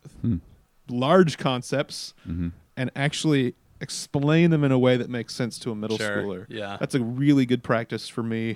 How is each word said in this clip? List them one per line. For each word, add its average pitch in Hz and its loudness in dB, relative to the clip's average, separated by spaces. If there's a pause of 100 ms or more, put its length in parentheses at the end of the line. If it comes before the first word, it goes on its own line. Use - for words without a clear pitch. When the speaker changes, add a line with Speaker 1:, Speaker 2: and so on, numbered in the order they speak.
(220)
Speaker 1:
Hmm. 117 0 (520)
Speaker 2:
large 147 4
concepts 135 -4 (140)
Speaker 1:
Mm-hmm. 87 -4 (280)
Speaker 2:
and 131 -4
actually 139 0 (260)
explain 151 2
them 151 4
in 135 2
a 131 4
way 127 6
that 120 -6
makes 120 -8
sense 120 -4
to 120 -8
a 110 -6
middle 107 -4
Speaker 3:
Sure. 104 -2
Speaker 2:
schooler. 98 -6
Speaker 3:
Yeah. 101 -10
Speaker 2:
That's - -6
a 127 0
really 135 2
good 123 0
practice 117 -2
for - -6
me, 113 -4